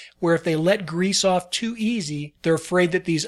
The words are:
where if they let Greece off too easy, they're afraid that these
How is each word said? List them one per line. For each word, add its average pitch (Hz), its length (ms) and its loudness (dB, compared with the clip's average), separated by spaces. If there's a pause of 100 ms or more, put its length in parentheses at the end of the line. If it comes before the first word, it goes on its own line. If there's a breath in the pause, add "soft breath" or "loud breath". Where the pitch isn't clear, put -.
(200 loud breath)
where 170 160 2
if 160 80 0
they 165 120 0
let 180 300 2
Greece 185 400 0
off 180 240 2
too 233 300 -4
easy, 151 640 -4
they're 165 100 4
afraid 175 380 2
that 185 140 -2
these 160 220 0